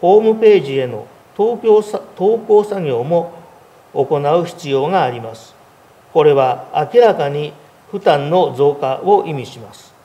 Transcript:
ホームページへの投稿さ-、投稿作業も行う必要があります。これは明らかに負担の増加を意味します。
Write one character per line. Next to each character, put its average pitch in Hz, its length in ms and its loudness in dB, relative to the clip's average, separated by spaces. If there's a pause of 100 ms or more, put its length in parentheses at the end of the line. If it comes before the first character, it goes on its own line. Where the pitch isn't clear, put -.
ホ 190 180 6
ー 220 140 2
ム 220 60 -4
ペ 214 180 6
ー 160 60 0
ジ 135 140 -6
へ 131 100 -4
の 113 180 -12 (300)
投 220 220 -2
稿 214 260 2
さ-、 208 180 -10 (140)
投 214 240 -2
稿 208 240 2
作 196 180 -6
業 127 220 -4
も 170 300 -2 (600)
行 143 240 -2
う 151 280 0
必 156 240 -14
要 135 180 0
が 180 160 0
あ 127 80 -2
り 120 100 -10
ま 113 140 -14
す。 - 180 -20 (580)
こ 156 120 2
れ 151 100 6
は 135 580 -2
明 240 100 4
ら 220 120 6
か 147 160 -2
に 147 240 -8 (380)
負 196 80 -8
担 151 320 0
の 165 240 0
増 143 180 2
加 131 300 -6
を 196 240 2
意 160 60 -8
味 131 120 -8
し - 140 -20
ま 110 120 -20
す。 - 220 -20 (120)